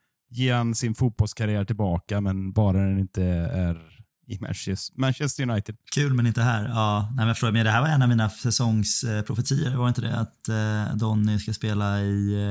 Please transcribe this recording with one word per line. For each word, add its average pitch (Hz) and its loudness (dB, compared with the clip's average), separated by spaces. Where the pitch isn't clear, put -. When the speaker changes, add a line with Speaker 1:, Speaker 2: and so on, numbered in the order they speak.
Speaker 1:
ge 123 0
han 117 0
sin 113 -2
fotbollskarriär 107 0
tillbaka, 101 -2
men 95 -2
bara 98 4
den 98 2
inte 92 -2
är 85 -2
i 101 -8
Manchester, - -8
Manchester 131 -2
United. 107 -4
Speaker 2:
Kul, 143 2
men 120 4
inte 117 0
här. 113 0
Ja, 107 0
nej, 123 -8
men 113 2
jag 117 2
förstår. 113 0
Men 113 2
det 110 2
här 117 4
var 151 2
en 147 4
av 123 6
mina 113 4
säsongsprofetier, 117 0
var 123 0
inte 120 0
det? 113 -2
Att, - -6
eh, 107 0
Donny 107 2
ska 107 -4
spela 101 -2
i, 101 0